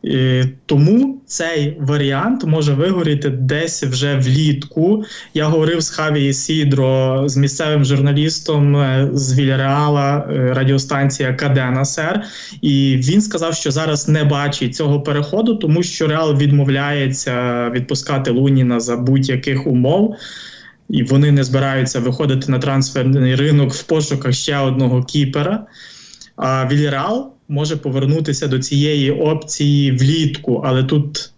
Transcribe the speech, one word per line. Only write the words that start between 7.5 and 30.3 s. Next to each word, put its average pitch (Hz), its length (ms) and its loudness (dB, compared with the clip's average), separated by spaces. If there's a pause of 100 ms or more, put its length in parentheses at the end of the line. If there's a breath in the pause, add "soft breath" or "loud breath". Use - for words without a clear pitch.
журналістом, 143 880 2
е, 139 380 2
з 131 260 0
Вільяреала, 143 920 0
е, 131 240 0
радіостанція 135 800 0
Кадена 131 520 0
Сер, 180 380 -4 (380 loud breath)
і 139 360 2
він 151 240 2
сказав, 165 340 -2
що 156 160 -4
зараз 151 360 -2
не 156 160 2
бачить 143 520 -2
цього 143 260 0
переходу, 165 540 0
тому 165 280 0
що 160 240 -2
Реал 151 300 0
відмовляється 135 1300 0
відпускати 131 640 -4
Луніна 127 480 2
за 120 180 -4
будь-яких 135 680 0
умов, 156 480 2 (720 loud breath)
і 143 140 0
вони 139 280 4
не 139 120 4
збираються 131 560 -2
виходити 131 520 -2
на 127 80 0
трансферний 131 760 0
ринок 143 380 2
в - 100 -10
пошуках 143 500 0
ще 143 240 -2
одного 131 460 2
кіпера. 147 640 -2 (680 loud breath)
А 131 320 -2
Вільяреал 147 680 0 (140)
може 151 300 -2
повернутися 147 680 -2
до 131 120 0
цієї 143 520 0
опції 143 800 0
влітку, 135 720 2